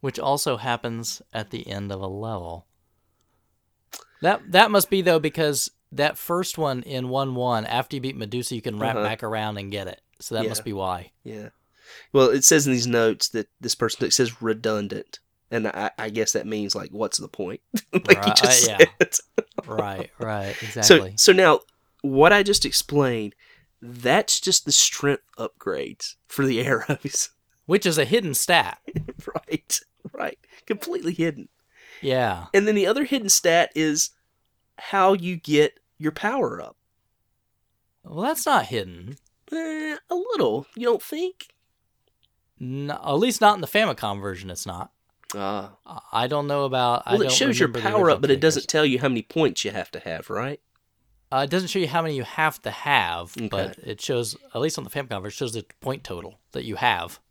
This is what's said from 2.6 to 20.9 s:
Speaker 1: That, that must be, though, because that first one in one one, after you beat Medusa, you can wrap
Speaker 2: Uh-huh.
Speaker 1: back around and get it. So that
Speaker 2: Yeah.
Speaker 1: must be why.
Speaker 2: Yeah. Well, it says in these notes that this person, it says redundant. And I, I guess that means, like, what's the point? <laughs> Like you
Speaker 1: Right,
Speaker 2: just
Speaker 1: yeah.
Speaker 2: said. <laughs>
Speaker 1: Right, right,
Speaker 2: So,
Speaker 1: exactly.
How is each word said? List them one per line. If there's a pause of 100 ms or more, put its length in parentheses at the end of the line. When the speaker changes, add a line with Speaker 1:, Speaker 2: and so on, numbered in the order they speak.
Speaker 1:
That,
that
must
be,
though,
because (220)
that
first
one
in
one
one,
after
you
beat
Medusa,
you
can
wrap
Speaker 2:
Uh-huh.
Speaker 1:
back
around
and
get
it. (200)
So
that
Speaker 2:
Yeah.
Speaker 1:
must
be
why. (120)
Speaker 2:
Yeah. (640)
Well,
it
says
in
these
notes
that (120)
this
person,
it
says
redundant. (300)
And
I,
I
guess
that
means,
like,
what's
the
point?
<laughs>
Like
you
Speaker 1:
Right,
Speaker 2:
just
Speaker 1:
yeah.
Speaker 2:
said. (240)
<laughs>
Speaker 1:
Right,
right,
Speaker 2:
So,
Speaker 1:
exactly.